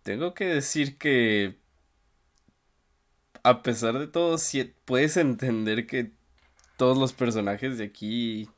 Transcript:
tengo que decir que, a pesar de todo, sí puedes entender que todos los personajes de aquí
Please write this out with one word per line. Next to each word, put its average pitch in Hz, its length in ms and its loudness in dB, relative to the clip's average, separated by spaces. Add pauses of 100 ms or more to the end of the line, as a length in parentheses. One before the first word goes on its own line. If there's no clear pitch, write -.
tengo 156 320 -6
que 196 120 -4
decir 143 520 -2
que, 110 560 2 (1900)
a 120 180 6
pesar 117 360 -2
de 147 100 -6
todo, 165 300 0
sí 135 360 -4 (100)
puedes 151 320 2
entender 117 720 0
que 120 240 -4 (680)
todos 127 220 4
los 131 140 2
personajes 113 640 -2
de 107 60 -6
aquí 110 720 -6